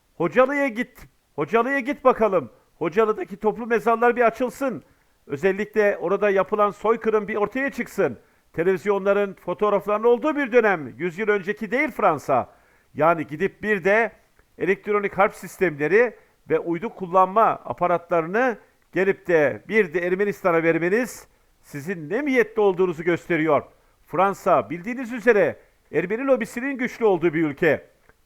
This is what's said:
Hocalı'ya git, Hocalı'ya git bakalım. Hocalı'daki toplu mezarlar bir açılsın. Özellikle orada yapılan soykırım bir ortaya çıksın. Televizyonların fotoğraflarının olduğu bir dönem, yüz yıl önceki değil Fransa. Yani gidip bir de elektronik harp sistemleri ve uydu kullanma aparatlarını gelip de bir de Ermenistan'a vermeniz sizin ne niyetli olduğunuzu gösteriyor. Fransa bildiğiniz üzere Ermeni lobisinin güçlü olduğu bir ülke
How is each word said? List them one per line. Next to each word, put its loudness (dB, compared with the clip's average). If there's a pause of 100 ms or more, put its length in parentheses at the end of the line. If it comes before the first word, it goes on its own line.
(160)
Hocalı'ya 2
git, -10 (280)
Hocalı'ya 0
git -6
bakalım. 2 (240)
Hocalı'daki -2
toplu -4
mezarlar 2
bir 0
açılsın. -2 (440)
Özellikle 0
orada 0
yapılan 2
soykırım 0
bir -4
ortaya -2
çıksın. -4 (340)
Televizyonların 0
fotoğraflarının -2
olduğu 2
bir -4
dönem, 2
yüz -6
yıl -4
önceki -2
değil 0
Fransa. 0 (440)
Yani 2
gidip -6
bir -2
de 2 (460)
elektronik -2
harp 2
sistemleri 0 (340)
ve 2
uydu -6
kullanma 2
aparatlarını -2 (340)
gelip -2
de 2
bir 0
de -2
Ermenistan'a 0
vermeniz 0 (340)
sizin -10
ne -4
niyetli 0
olduğunuzu 2
gösteriyor. 0 (460)
Fransa 0
bildiğiniz -8
üzere 2 (320)
Ermeni -2
lobisinin -2
güçlü -4
olduğu 2
bir 0
ülke 0 (400)